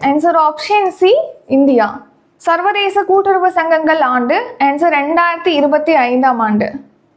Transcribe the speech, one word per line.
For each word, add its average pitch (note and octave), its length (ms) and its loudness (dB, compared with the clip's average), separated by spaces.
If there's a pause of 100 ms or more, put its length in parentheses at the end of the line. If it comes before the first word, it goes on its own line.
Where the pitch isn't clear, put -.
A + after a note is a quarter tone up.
ஆன்சர் D#4 460 2
ஆப்ஷன் G4 380 -2
சி, F#4 260 0 (320)
இந்தியா. C4 540 0 (360)
சர்வதேச G4 680 -2
கூட்டுறவு F#4 460 2
சங்கங்கள் D#4+ 500 0
ஆண்டு? C4 580 -2
ஆன்சர் D4 340 0
ரெண்டாயிரத்தி E4+ 560 -2
இருபத்தி D4+ 460 2
ஐந்தாம் B3+ 440 0
ஆண்டு. A3 320 -2 (460)